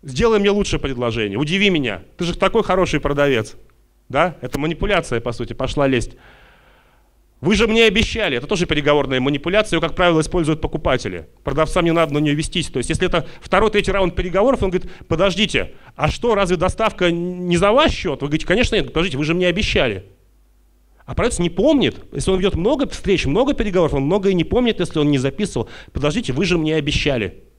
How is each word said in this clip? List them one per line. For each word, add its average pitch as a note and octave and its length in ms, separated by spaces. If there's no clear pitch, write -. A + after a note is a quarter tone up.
Сделай G#3 360
мне G3+ 100
лучшее G3+ 320
предложение, A#2 580
удиви F#3 300
меня, B2+ 340
ты F3+ 80
же E3+ 100
такой G3 280
хороший F#3 360
продавец». C#3 580
Да? D#3 320
Это B2+ 160
манипуляция, D#3+ 640
по B2 100
сути, A2+ 220
пошла C#3 320
лесть. B2 240
«Вы F3+ 140
же G#3 120
мне A3+ 180
обещали». G3+ 520
Это B2 100
тоже E3 200
переговорная C#3+ 520
манипуляция, E3 600
ее, - 20
как D#3 160
правило, F3 240
используют D#3+ 400
покупатели. A#2 680
Продавцам D#3 440
не E3+ 40
надо D#3+ 220
на C#3+ 60
нее D3+ 160
вестись. D#3 340
То C3 120
есть, B2 100
если E3+ 180
это F3 180
второй, G3+ 300
третий G3+ 220
раунд F#3+ 220
переговоров, B3 480
он G#3 60
говорит: F3+ 220
«Подождите, E3 640
а D3 120
что, A#3 260
разве F#3 240
доставка F3+ 520
не F3 460
за G3 160
ваш G#3+ 200
счет?» C#3+ 280
Вы C#3 80
говорите: - 180
«Конечно A3+ 300
нет». C3 120
«Подождите, F3 280
вы D3+ 80
же D3+ 80
мне F3+ 140
обещали». C3 580
А B2 80
продавец A3+ 240
не F3 100
помнит, G3+ 480
если C#3+ 180
он F#3 80
ведет F#3 180
много A#3+ 300
встреч, - 380
много G#3+ 300
переговоров, F3+ 400
он C3+ 80
многое F#3+ 320
не E3 100
помнит, G#3 360
если D#3+ 180
он D3 120
не C#3+ 80
записывал. C3+ 480
«Подождите, D3+ 400
вы E3 100
же F3 140
мне D#3 180
обещали». C#3 680